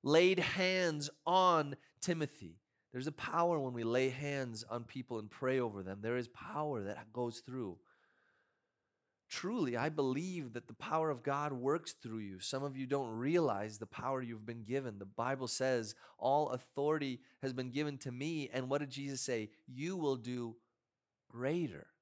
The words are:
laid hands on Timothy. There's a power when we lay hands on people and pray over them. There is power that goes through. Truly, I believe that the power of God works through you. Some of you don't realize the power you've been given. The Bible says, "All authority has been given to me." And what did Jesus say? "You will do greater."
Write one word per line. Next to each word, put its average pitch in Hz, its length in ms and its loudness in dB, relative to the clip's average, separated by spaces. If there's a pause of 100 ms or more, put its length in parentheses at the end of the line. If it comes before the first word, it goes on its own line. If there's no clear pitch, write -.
laid 180 380 8
hands 180 680 0 (180)
on 170 480 4 (240)
Timothy. 139 640 -4 (300)
There's 131 160 -4
a 156 40 -4
power 170 480 2
when 131 140 -2
we 120 100 -4
lay 127 260 4
hands 131 540 -4
on 117 220 -4
people 123 340 -6
and 107 100 -10
pray 131 300 2
over 104 240 0
them. 98 180 -6
There 117 160 0
is 120 120 -2
power 147 540 -4
that 107 300 -8
goes 120 280 -2
through. 120 360 -6 (1500)
Truly, 180 460 0
I 127 100 2
believe 151 680 0
that 120 140 -8
the 120 60 -16
power 160 360 0
of 123 140 -2
God 143 300 0
works 139 400 0
through 110 240 -8
you. 98 240 -8
Some 135 220 -4
of 139 120 -4
you 135 100 -4
don't 135 220 0
realize 113 720 2
the 107 80 -6
power 127 360 -2
you've 117 240 -8
been 117 200 -8
given. 120 340 -2
The 98 60 -8
Bible 123 420 -2
says, 123 480 2 (220)
"All 143 320 2
authority 139 720 0 (200)
has 135 120 -2
been 127 180 -4
given 143 280 -2
to 127 120 -6
me." 143 380 -2
And 127 200 -2
what 143 100 2
did 143 100 -2
Jesus 139 320 -4
say? 110 280 -2 (160)
"You 147 300 -4
will 143 220 2
do 117 400 -6 (720)
greater." 131 580 -2 (140)